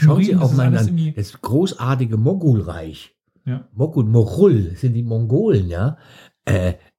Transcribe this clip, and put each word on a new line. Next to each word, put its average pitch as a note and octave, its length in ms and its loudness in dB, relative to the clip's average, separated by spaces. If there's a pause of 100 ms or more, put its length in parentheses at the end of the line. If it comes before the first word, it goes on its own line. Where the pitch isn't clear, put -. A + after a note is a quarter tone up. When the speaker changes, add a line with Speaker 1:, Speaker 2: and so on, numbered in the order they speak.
Speaker 1:
schauen F3+ 140 4
Sie G#3+ 80 0
Speaker 2:
Timuriden, F#3 80 2
Speaker 1:
auch - 20 2
Speaker 2:
das C3 100 2
ist C3 60 2
Speaker 1:
mal B2+ 100 2
Speaker 2:
alles A#2 140 2
Speaker 1:
an G#2+ 80 2
Speaker 2:
irgendwie D#3+ 240 -2
Speaker 1:
das - 280 -10
großartige C3 760 -2
Mogulreich. G#2+ 1000 -2 (300)
Speaker 2:
Ja. B2+ 180 -8 (100)
Speaker 1:
Mogul, C3+ 300 -2
Moghul A2 720 2
sind B2 180 -2
die A#2+ 100 -4
Mongolen, A#2 640 0
ja. G#2 280 -4 (460)
Äh, F2+ 300 -2 (240)